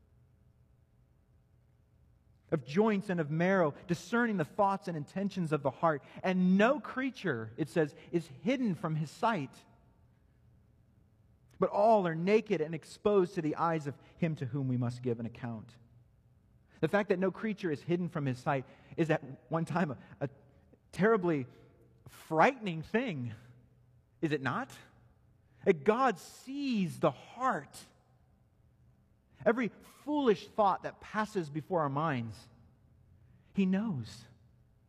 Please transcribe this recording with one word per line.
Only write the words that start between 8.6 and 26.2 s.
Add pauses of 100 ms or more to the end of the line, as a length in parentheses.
from
his
sight, (2000)
but
all
are
naked
and
exposed
to
the
eyes
of (200)
him
to
whom
we
must
give
an
account." (1040)
The
fact
that
no
creature
is
hidden
from
his
sight (300)
is
at (280)
one
time
a, (240)
a (640)
terribly (600)
frightening
thing, (880)
is
it
not? (960)
That
God
sees